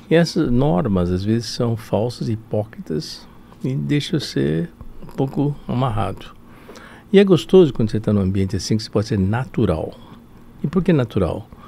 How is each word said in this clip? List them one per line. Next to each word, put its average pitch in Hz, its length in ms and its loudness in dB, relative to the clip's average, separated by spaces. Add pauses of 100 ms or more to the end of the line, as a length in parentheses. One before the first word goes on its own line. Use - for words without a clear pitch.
e 156 60 4
essas 170 340 2
normas 120 640 2
às 90 120 0
vezes 110 260 0
são 117 280 -2
falsas, 117 520 -4
hipócritas, - 1000 -8 (360)
e 135 120 -2
deixa 143 440 -2
você 151 480 -2 (360)
um - 120 -16
pouco 143 400 -2 (120)
amarrado. 107 680 -4 (760)
E 196 80 8
é 202 40 8
gostoso 185 500 6
quando 110 160 0
você 107 120 -2
tá 104 100 0
num 104 100 2
ambiente 95 360 0
assim 101 180 -2
que 110 80 -4
você - 60 -12
pode 104 180 0
ser 110 100 0
natural. 98 760 0 (680)
E - 60 -4
por 170 160 0
que 185 80 4
natural? 110 560 0 (200)